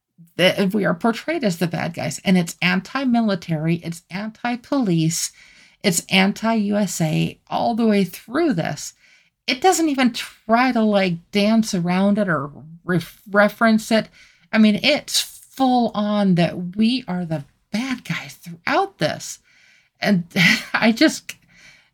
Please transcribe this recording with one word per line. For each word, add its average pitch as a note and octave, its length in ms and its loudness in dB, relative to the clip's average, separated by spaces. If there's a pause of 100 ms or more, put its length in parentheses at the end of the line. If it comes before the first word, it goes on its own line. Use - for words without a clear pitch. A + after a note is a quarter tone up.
(360)
The, F#3 380 2
we G#3 100 -2
are E3+ 120 0
portrayed A#3+ 480 -4
as F#3 160 -2
the F3 80 0
bad D#3+ 260 -6
guys, D3 320 -8
and F#3 140 4
it's E3+ 200 -4
anti-military, F#3 1160 -2
it's E3+ 340 -12
anti-police, G#3+ 1200 -2 (520)
it's F3+ 260 0
anti-U G#3 680 0
S G3+ 260 -2
A E3 460 -2
all A#3 280 -2
the A3+ 100 0
way G#3 180 4
through B3+ 500 -2
this. - 400 -6 (520)
It C4+ 160 -4
doesn't E4+ 280 4
even B3+ 220 2
try - 600 0
to, A3+ 100 2
like, F#3+ 500 2
dance G#3+ 420 2
around F#3 440 2
it G#3 100 0
or D3 240 -2 (320)
ref-, E3+ 460 -4
reference G#3+ 600 2
it. A3 180 0 (420)
I A3 60 0
mean, G#3+ 260 6
it's - 380 0
full B3 720 -2
on G#3 420 2
that F3 400 -2
we A3+ 320 0
are F3+ 160 -4
the D#3 220 -6 (260)
bad B3 320 -4
guys - 300 -8
throughout D4 640 -4
this. - 420 -6 (600)
And F#3 240 0 (240)
<laughs> - 240 -2
I - 180 2
just, - 440 0 (580)